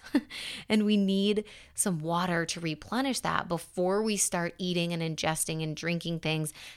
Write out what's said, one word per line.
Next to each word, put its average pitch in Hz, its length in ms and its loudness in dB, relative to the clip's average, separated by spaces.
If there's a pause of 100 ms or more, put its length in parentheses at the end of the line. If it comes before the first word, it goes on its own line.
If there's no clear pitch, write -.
(140)
<laughs> - 560 -4
and 214 160 4
we 214 100 4
need 202 480 4 (300)
some 175 260 0
water 170 460 0
to 165 140 -6
replenish 202 640 -2
that 170 260 0
before 180 560 0
we 220 120 2
start 170 440 0
eating 175 340 0
and 165 80 -2
ingesting 160 640 -2
and 156 120 -4
drinking 165 440 -2
things 156 340 -2 (240)